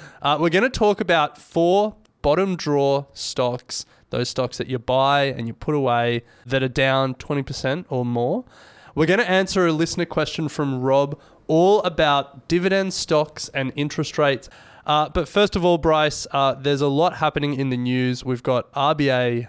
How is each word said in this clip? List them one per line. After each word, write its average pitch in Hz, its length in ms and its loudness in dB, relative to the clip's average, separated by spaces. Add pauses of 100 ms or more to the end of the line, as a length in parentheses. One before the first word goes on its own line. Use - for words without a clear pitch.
(220)
Uh, 143 180 0
we're 170 80 4
gonna 196 220 2
talk 208 320 0
about 165 340 0
four 190 600 0 (260)
bottom 180 340 2
drawer 139 560 0
stocks, - 720 -6 (240)
those 123 220 -4
stocks 127 260 -4
that 120 120 -6
you 127 100 -4
buy 135 460 2
and 123 220 -4
you 113 60 -8
put - 220 -4
away 120 480 0 (240)
that 131 160 -2
are 131 60 0
down 135 480 0
twenty 143 260 -4
percent 143 480 -4
or 123 160 -2
more. 123 400 -2 (480)
We're 156 120 2
gonna 190 180 4
answer 185 420 2
a 165 60 2
listener 165 340 -2
question 156 420 -4
from 135 320 -4
Rob 139 400 0 (260)
all 185 360 4
about 147 640 0
dividend 185 460 0
stocks - 560 -2
and 131 260 -4
interest 147 400 -4
rates. 139 320 0 (360)
Uh, 151 260 0
but 165 180 -2
first 202 260 2
of 175 100 0
all, 175 140 4
Bryce, 151 540 0
uh, 135 220 2
there's 135 260 -2
a 143 80 2
lot 156 260 2
happening 147 400 -2
in 135 160 -2
the 127 60 -2
news. 127 480 -2
We've 127 180 -4
got 127 320 0
R 143 220 0
B 143 140 0
A, 120 380 0